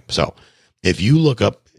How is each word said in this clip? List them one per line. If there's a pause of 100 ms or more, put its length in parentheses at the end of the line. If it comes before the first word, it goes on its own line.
So (500)
if
you
look
up (120)